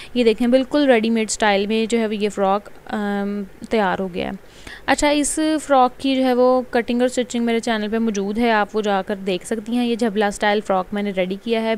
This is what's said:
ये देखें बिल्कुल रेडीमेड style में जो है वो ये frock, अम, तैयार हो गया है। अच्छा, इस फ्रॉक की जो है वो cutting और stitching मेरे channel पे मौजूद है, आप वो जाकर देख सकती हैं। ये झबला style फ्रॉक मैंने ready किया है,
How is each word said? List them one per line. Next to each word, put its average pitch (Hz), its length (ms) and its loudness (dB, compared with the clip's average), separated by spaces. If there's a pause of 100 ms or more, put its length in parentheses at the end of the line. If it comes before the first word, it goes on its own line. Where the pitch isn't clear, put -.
(160)
ये 247 80 4
देखें 226 280 2
बिल्कुल 262 360 4
रेडीमेड 226 420 4
style 208 380 2
में 220 200 0
जो 233 100 0
है 226 100 2
वो 208 60 -4
ये 208 160 -2
frock, 196 340 0 (240)
अम, 202 580 -4 (260)
तैयार 190 280 2
हो 190 80 -4
गया 180 200 -6
है। 196 120 -8 (480)
अच्छा, 285 220 2
इस 294 300 0
फ्रॉक 277 640 2
की 269 140 0
जो 262 60 0
है 262 120 2
वो 254 400 2
cutting 240 280 0
और 254 60 2
stitching 240 380 -4
मेरे 226 140 0
channel 220 280 -2
पे 220 120 -2
मौजूद 208 400 -2
है, 240 120 2
आप 208 240 2
वो 214 60 0
जाकर 202 340 0
देख 190 300 -4
सकती 226 300 -4
हैं। 247 100 0
ये 233 100 0
झबला 214 340 0
style 208 320 0
फ्रॉक 190 320 0
मैंने 202 180 -2
ready 185 240 -2
किया 226 260 -2
है, 226 160 0